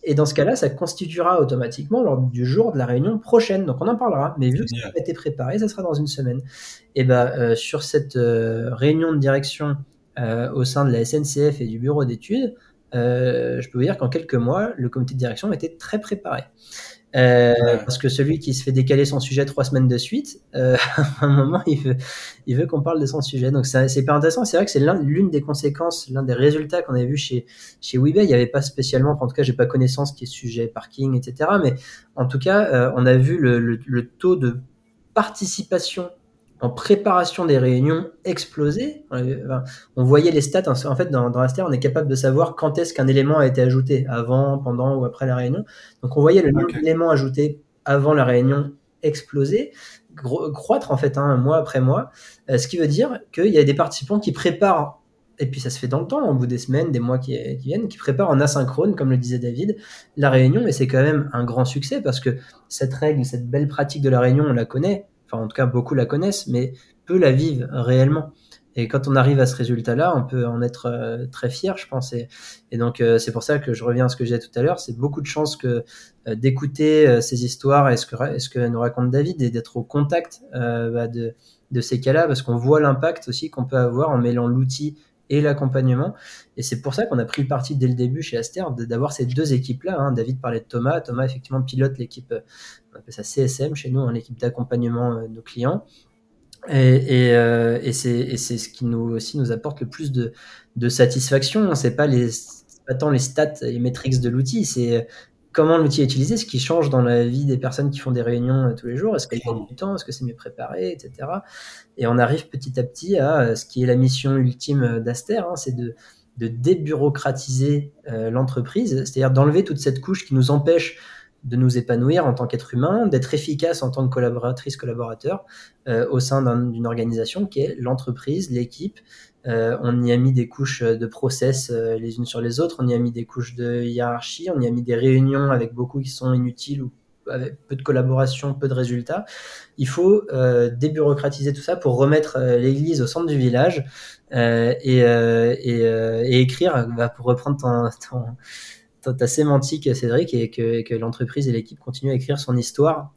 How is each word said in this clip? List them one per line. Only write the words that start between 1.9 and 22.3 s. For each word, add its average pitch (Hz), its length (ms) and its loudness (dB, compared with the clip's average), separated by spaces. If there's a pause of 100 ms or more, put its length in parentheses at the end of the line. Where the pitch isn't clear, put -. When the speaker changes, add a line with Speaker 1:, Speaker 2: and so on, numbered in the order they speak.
Speaker 1:
l'ordre 131 300 0
du 120 160 -4
jour 202 240 2
de 151 80 -4
la 123 80 -2
réunion 147 320 0
prochaine. 220 460 2
Donc 135 160 -2
on 165 80 -2
en 240 80 0
parlera, 156 420 -2
mais 127 120 2
vu 127 100 0
que 110 80 -4
ça 117 80 -8
Speaker 2:
Génial. - 180 -10
Speaker 1:
a 165 60 -2
été - 140 -6
préparé, 139 440 -6
ça 214 80 0
sera 202 160 -6
dans 170 120 -4
une 147 120 -2
semaine. 131 360 -4 (520)
Et 135 80 0
ben, 123 240 6 (100)
euh, 117 200 2
sur - 260 -6
cette, - 320 -2
euh, 117 580 0
réunion 151 400 2
de 151 60 2
direction, 139 580 0 (440)
euh, 117 320 -2
au 127 120 0
sein 135 200 0
de 131 80 4
la 117 80 2
S - 140 -2
N 151 100 2
C 143 260 2
F 143 100 -6
et 120 60 -4
du 110 140 -6
bureau 143 240 0
d'études, 202 500 -4 (400)
euh, 123 680 0
je 127 80 -10
peux 123 100 -6
vous 123 60 2
dire 131 140 0
qu'en 131 100 0
quelques 139 280 -2
mois, 170 400 0
le 123 120 -2
comité 127 260 -4
de 131 40 -4
direction 123 340 -4
était 165 240 -6
très - 240 -6
préparé. 170 440 -6 (680)
Euh, 123 400 6
Speaker 2:
Ouais. 120 240 4
Speaker 1:
parce 127 180 -4
que 131 140 0
celui 143 280 0
qui 139 140 -4
se 127 100 -4
fait 135 100 -2
décaler 135 340 4
son 139 140 -2
sujet 135 260 -2
trois 143 180 -2
semaines 131 240 2
de 123 80 2
suite, - 460 -6 (120)
euh, 127 220 4 (100)
<laughs> - 100 -4 (240)
à - 40 0
un 147 40 2
moment, 143 380 2
il 143 140 2
veut, 131 160 0 (500)